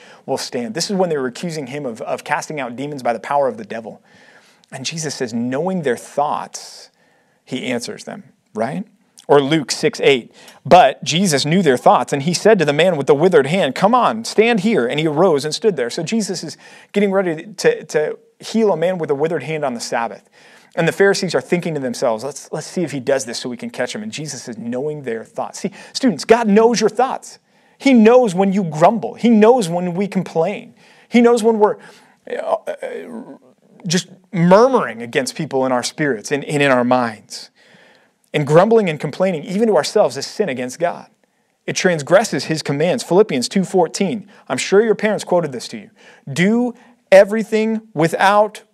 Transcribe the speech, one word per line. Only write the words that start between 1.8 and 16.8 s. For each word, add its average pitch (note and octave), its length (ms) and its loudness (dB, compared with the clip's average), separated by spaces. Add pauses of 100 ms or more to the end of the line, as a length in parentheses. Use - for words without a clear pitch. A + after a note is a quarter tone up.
of, A2+ 160 -10
of - 240 -8
casting D3 360 -6
out B2 160 -8
demons C#3 260 -10
by A#2+ 100 -2
the A2+ 80 -6
power C#3+ 260 -2
of A2 120 -4
the A2 80 -14
devil. A2 360 -14 (680)
And C3 140 -12
Jesus D#3 280 -8
says, A#2+ 200 -6
"Knowing C#3+ 480 -4
their A#2+ 160 -2
thoughts, - 920 -8 (540)
he B2+ 220 -10
answers - 380 -8
them," - 200 -14 (300)
right? C3+ 320 -6 (400)
Or C#3+ 140 6
Luke C#3 300 -2
six - 320 -4
eight, C#3 320 2 (320)
"But D3 360 6
Jesus E3+ 440 -2
knew F3 160 2
their C3 160 4
thoughts, F3+ 340 4
and C#3 120 -4
he F3 100 -2
said G#3 240 4
to D#3 80 2
the C#3+ 80 0
man E3 240 2
with C3+ 80 -4
the D#3 80 4
withered E3 320 4
hand, D#3 280 -2
'Come G#3 200 2
on, C3+ 300 0
stand A3+ 360 2
here.' E3+ 260 0
And C#3 140 -2
he D#3+ 60 -2
arose D3+ 400 2
and - 80 -6
stood G#3 220 0
there." A#2+ 120 -2
So E3+ 140 -6
Jesus F#3+ 420 -4
is D3 140 -14 (340)